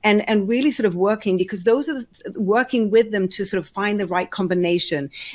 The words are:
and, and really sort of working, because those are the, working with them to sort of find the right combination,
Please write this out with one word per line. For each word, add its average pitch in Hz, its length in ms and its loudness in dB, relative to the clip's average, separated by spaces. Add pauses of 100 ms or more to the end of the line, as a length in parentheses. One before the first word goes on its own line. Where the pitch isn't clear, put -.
and, 214 240 4
and 214 180 2
really 254 260 2
sort 220 140 -2
of 175 100 2
working, 196 420 0
because 185 260 -2
those 247 240 2
are 320 60 -4
the, - 480 -10
working 220 500 2
with 220 200 4
them 190 180 0
to 196 160 -6
sort 196 140 -2
of 160 100 -8
find 208 280 -2
the 196 100 -2
right 180 220 -2
combination, 175 800 0 (260)